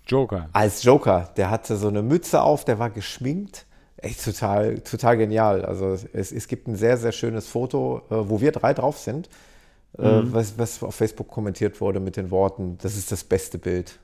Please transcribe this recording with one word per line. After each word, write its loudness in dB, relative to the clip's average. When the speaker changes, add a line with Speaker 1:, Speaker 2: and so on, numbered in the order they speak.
Speaker 1:
Joker. 0
Speaker 2:
Als 2
Joker. 6
Der 2
hatte -2
so 0
eine 0
Mütze 2
auf, 2
der 0
war -2
geschminkt. -8
Echt -8
total, 0
total 2
genial. 4
Also -2
es, -4
es -8
gibt -8
ein -4
sehr, 4
sehr 0
schönes -4
Foto, -4
äh, -2
wo 2
wir 4
drei 2
drauf -2
sind, -8
äh, 6
Speaker 1:
Mhm. -2
Speaker 2:
was, 0
was -4
auf -6
Facebook -2
kommentiert -4
wurde 0
mit -6
den -6
Worten, 0
„Das -4
ist -8
das -6
beste -2
Bild -4